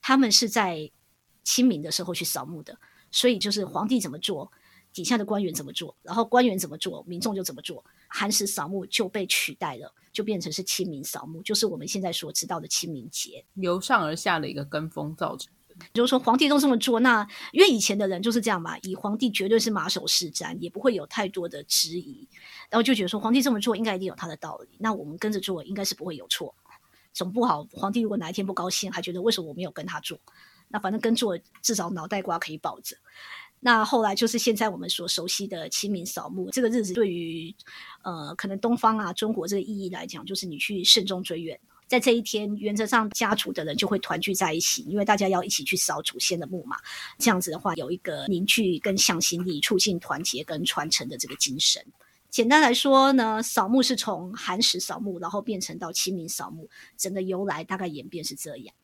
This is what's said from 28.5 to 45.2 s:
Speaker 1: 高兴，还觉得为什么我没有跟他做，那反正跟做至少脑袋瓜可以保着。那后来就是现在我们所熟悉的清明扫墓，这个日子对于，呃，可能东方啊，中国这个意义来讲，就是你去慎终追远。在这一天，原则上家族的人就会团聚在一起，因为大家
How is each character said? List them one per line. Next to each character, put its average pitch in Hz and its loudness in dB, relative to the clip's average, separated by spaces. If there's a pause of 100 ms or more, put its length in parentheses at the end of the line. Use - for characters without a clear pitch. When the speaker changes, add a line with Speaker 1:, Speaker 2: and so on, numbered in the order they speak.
Speaker 1:
高 180 -2
兴， 185 -2
还 175 -4
觉 165 -6
得 180 -4
为 220 4
什 196 0
么 165 -8
我 143 -12
没 175 -8
有 185 -6
跟 147 -12
他 - -8
做， - -10 (500)
那 214 -4
反 202 -2
正 214 -2
跟 226 4
做 214 0 (240)
至 233 0
少 175 -2
脑 170 -6
袋 202 -2
瓜 180 -2
可 156 -6
以 156 -10
保 151 -6
着。 - -12 (680)
那 233 6
后 226 2
来 202 2
就 226 2
是 226 2
现 226 2
在 220 2
我 180 -4
们 175 -8
所 175 -4
熟 170 -2
悉 196 -2
的 170 -8
清 - -2
明 175 -2
扫 - -8
墓， 185 -6
这 262 0
个 240 4
日 226 2
子 185 -4
对 202 2
于， 165 -6 (480)
呃， 160 -8
可 - -8
能 196 -6
东 233 2
方 220 4
啊， 208 -2
中 220 -2
国 190 -2
这 202 -2
个 190 0
意 - -6
义 196 -6
来 - -8
讲， 165 -12
就 196 -6
是 190 -4
你 151 -8
去 196 -2
慎 196 8
终 190 -2
追 170 -6
远。 160 -8 (280)
在 254 4
这 247 6
一 233 4
天， 208 -2
原 208 -2
则 214 2
上 220 2
家 214 0
族 196 -2
的 165 -4
人 156 -4
就 214 0
会 196 2
团 175 -2
聚 196 -2
在 175 2
一 165 0
起， - 0
因 160 -4
为 202 2
大 208 6
家 196 2